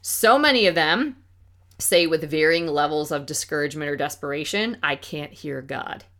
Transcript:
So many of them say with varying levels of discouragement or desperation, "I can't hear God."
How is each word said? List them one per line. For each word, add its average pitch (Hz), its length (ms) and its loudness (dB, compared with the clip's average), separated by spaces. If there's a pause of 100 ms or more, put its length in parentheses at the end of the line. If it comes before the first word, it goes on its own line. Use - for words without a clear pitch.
So 233 380 4
many 269 260 4
of 175 80 4
them 175 440 2 (600)
say 175 300 2
with 156 220 0
varying 160 360 2
levels 147 460 0
of 143 160 -4
discouragement 147 640 -4
or 143 40 -2
desperation, 147 840 -4
"I 147 140 -2
can't 147 360 -12
hear 139 300 -10
God." - 440 -10 (140)